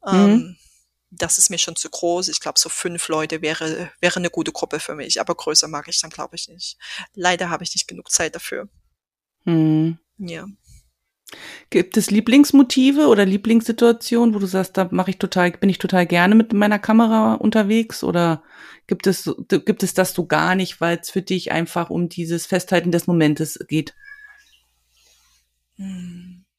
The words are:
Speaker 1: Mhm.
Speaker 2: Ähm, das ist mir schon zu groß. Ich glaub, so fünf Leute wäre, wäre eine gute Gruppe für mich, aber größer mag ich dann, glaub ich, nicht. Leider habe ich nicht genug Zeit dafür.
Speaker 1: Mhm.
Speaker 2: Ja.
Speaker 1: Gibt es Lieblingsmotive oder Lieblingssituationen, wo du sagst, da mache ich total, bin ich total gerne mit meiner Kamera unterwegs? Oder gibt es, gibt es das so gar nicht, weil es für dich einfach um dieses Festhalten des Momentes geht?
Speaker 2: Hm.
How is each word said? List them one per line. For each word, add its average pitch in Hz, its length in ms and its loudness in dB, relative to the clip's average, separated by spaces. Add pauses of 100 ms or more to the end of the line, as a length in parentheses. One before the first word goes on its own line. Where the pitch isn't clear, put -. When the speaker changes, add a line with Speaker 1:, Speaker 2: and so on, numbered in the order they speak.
(100)
Speaker 1:
Mhm. 202 340 6
Speaker 2:
Ähm, 180 140 -18 (520)
das 170 280 -2
ist - 120 4
mir 175 80 -6
schon - 180 -4
zu - 140 -8
groß. 175 380 -2
Ich 156 120 -4
glaub, - 180 -4
so - 100 -2
fünf - 400 -8
Leute 156 340 -4
wäre, 160 480 -6 (100)
wäre 175 160 0
eine 180 140 -4
gute 160 220 -6
Gruppe - 280 -8
für - 160 -10
mich, - 240 -2
aber 170 140 -4
größer 156 340 -2
mag 151 200 -10
ich - 120 -4
dann, 160 100 -10
glaub - 240 -14
ich, - 140 -12
nicht. - 300 -16 (360)
Leider 180 360 -2
habe 165 140 -8
ich - 100 -8
nicht - 140 -6
genug - 220 -18
Zeit 160 240 -2
dafür. - 340 -12 (800)
Speaker 1:
Mhm. 160 520 2 (200)
Speaker 2:
Ja. 170 280 -12 (1200)
Speaker 1:
Gibt - 260 0
es 208 140 0
Lieblingsmotive 269 1000 6
oder 202 180 6
Lieblingssituationen, 233 1080 2
wo 208 40 -2
du 196 80 -2
sagst, 185 300 -2
da 185 140 0
mache 180 200 -2
ich - 80 -6
total, 180 340 0
bin 202 160 0
ich 185 100 0
total 180 280 2
gerne 175 280 4
mit 226 180 6
meiner 208 260 2
Kamera 220 560 4
unterwegs? 220 680 0
Oder 170 380 0 (440)
gibt - 200 -2
es, - 220 -2 (200)
gibt - 340 0
es 185 120 -4
das 185 200 0
so 175 120 -4
gar 160 280 0
nicht, 190 260 -4
weil 170 200 0
es - 100 -14
für 165 120 -4
dich 185 280 -4
einfach 170 400 -4
um 175 180 -2
dieses 170 380 -6
Festhalten 175 460 0
des 170 160 0
Momentes 156 500 0 (100)
geht? 151 260 -4 (1800)
Speaker 2:
Hm. 180 680 -14 (140)